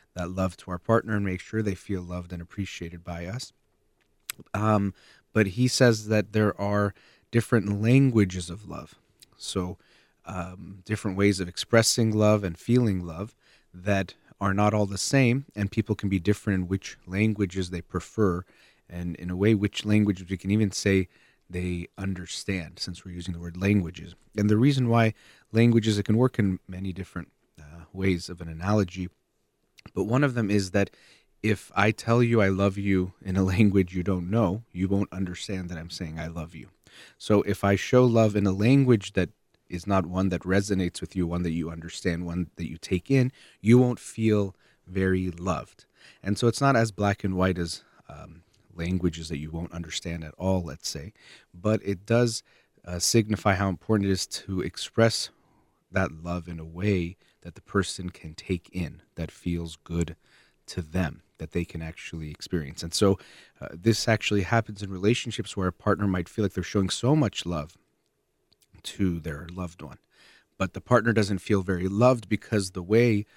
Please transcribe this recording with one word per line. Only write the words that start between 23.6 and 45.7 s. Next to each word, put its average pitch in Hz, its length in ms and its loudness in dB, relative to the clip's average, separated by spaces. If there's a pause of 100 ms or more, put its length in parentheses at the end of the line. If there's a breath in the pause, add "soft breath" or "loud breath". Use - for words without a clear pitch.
And 104 100 2
the 107 80 6
reason 131 320 4
why 117 240 4 (400 soft breath)
languages, 110 460 4
it 101 60 -2
can 107 120 2
work 127 220 2
in 95 280 0
many 92 280 -10
different, 90 360 -12 (300)
uh, 80 320 -20
ways 95 380 0
of 87 100 -12
an 85 80 -10
analogy, 90 640 0 (800)
but 92 120 -2
one 127 200 2
of 135 80 0
them 113 180 -2
is 98 200 2
that 98 180 4 (540 soft breath)
if 107 340 -2
I 101 160 4
tell 117 300 2
you 117 180 2
I 98 80 4
love 98 280 2
you 95 360 0 (100)
in 92 140 -4
a 95 60 4
<laughs> 92 120 2
language 95 400 4
you 90 80 -4
don't 90 280 -4
know, 107 320 0 (100)
you 92 160 -2
won't 98 240 -2
understand 92 560 -8
that 87 100 -10
I'm 85 120 -14
saying 80 280 -10
"I 82 80 -8
love 82 280 -10
you." 69 140 -16 (500 loud breath)
So 104 240 4
if - 200 -2
I 101 140 4
show 127 280 4
love 113 300 4
in 101 120 2
a 95 60 2
language 120 600 4
that 87 180 -2 (380)
is 90 180 -10
not 95 200 2
one 92 240 0
that 87 120 -4
resonates 95 580 0
with - 140 -12
you, 90 120 0
one 87 160 -4
that 85 100 -2
you 82 180 -4
understand, 85 540 -6
one 85 320 -4
that 82 120 -8
you 82 100 -12
take - 320 -4
in, 131 220 4 (280 soft breath)
you 113 180 8
won't 123 220 4
feel 104 540 0 (320 soft breath)
very 92 440 0
loved. 85 540 -8 (380 soft breath)